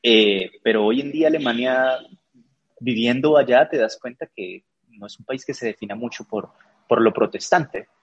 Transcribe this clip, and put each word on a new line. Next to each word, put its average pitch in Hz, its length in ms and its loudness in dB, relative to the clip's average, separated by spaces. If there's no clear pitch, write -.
eh, 104 480 2
pero 107 220 2
hoy 123 160 0
en 143 100 -8
día 156 160 0
Alemania, 131 720 -2
viviendo 123 580 0
allá, 127 320 4
te 156 80 -4
das 110 240 -2
cuenta 127 340 -14
que 92 280 -14
no 107 160 -20
es - 140 -20
un - 60 -20
país 131 200 -10
que 139 80 -8
se 120 140 -8
defina 104 280 -10
mucho 117 280 -12
por, - 260 -8
por 113 140 4
lo 110 120 4
protestante. - 760 -2